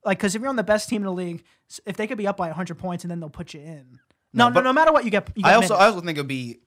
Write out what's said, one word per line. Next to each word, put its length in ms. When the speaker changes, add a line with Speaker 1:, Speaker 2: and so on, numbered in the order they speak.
Speaker 1:
Like, 140
'cause 160
if 60
you're 80
on 60
the 80
best 260
team 120
in 40
the 80
league, 300
s-, 160
if 120
they 100
could 100
be 100
up 100
by 120
a 40
hundred 240
points 260
and 80
then 80
they'll 100
put 240
you 80
in. 380
No, 120
Speaker 2:
No, 40
Speaker 1:
no, 40
Speaker 2:
but 100
Speaker 1:
no 100
matter 200
what, 120
you 60
get, 240
you 100
Speaker 2:
I 40
Speaker 1:
get 80
Speaker 2:
also, 160
Speaker 1:
minutes. 80
Speaker 2:
I 60
also 140
think 160
it 40
would 60
be 400